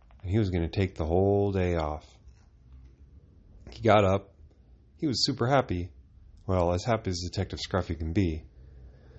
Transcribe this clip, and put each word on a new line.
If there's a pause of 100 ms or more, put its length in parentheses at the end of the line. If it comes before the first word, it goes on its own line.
(220)
and
he
was
gonna
take
the
whole
day
off. (1600)
He
got
up. (640)
He
was
super
happy. (560)
Well,
as
happy
as
Detective
Scruffy
can
be. (760)